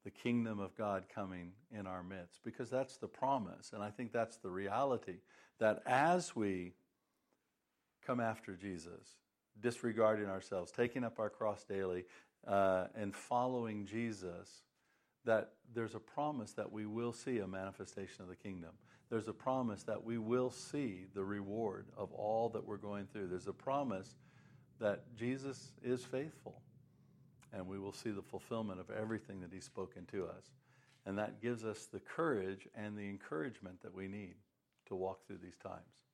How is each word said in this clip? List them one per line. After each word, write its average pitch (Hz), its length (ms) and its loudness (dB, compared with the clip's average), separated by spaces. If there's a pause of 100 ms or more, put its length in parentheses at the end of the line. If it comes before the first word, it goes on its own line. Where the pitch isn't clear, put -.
The 101 60 -6
kingdom 117 500 2
of 95 160 -4
God 98 360 2
coming 92 400 -6 (180)
in 101 160 -6
our 92 160 -4
midst, 90 420 -10
because 120 260 -6
that's 131 260 0
the 107 120 -8
promise, 120 640 -2
and 104 100 -4
I 104 80 -2
think 117 220 -6
that's 113 260 2
the 95 120 -6
reality, 98 680 0 (400)
that 107 280 6
as 156 500 6
we 92 380 2 (1300)
come 123 160 0
after 110 340 -2
Jesus, 87 600 -8 (440)
disregarding 110 680 4
ourselves, 95 440 -2
taking 123 320 2
up - 140 -4
our 107 120 2
cross 104 340 0
daily, 92 400 0 (420)
uh, 95 480 8
and 101 200 -2
following 120 720 2
Jesus, 95 760 -4 (680)
that 110 220 8 (240)
there's 113 200 0
a 107 60 -4
promise 143 520 -2
that 104 200 -4
we 107 140 -4
will 117 260 0
see 120 280 0
a 98 60 0
manifestation 95 760 -6
of 90 60 -10
the 90 60 -10
kingdom. 87 360 -8 (400)
There's 110 180 2
a 107 60 -2
promise 127 480 2
that - 200 -2
we 117 140 -2
will 123 340 4
see 117 540 -4 (100)
the 98 80 0
reward 101 600 0 (140)
of 101 160 -2
all 113 340 2
that 104 180 -2
we're 101 120 -4
going 101 340 -4
through. 101 140 -4
There's 90 200 -2
a 98 60 -4
promise 131 640 0 (640)
that 101 240 4 (140)
Jesus 131 540 -2 (100)
is 127 200 2
faithful, - 600 -6 (880)
and 92 140 -6
we 95 120 -4
will 98 140 -4
see - 160 -6
the 101 140 -2
fulfillment 107 580 -4
of 92 100 -10
everything 107 500 -2
that 87 120 -8
he's 92 120 -10
spoken 90 480 -6
to 95 120 0
us. 90 280 -8 (520)
And 98 140 -2
that 107 240 -2
gives 117 200 0
us 110 220 -4
the - 160 -8
courage 101 720 0
and 104 220 -6
the 101 140 -4
encouragement 101 720 -6
that 90 120 -10
we 95 140 -6
need 101 280 -8 (500)
to - 80 -4
walk 92 320 -2
through 92 160 -10
these 92 200 -14
times. 90 300 -10 (220)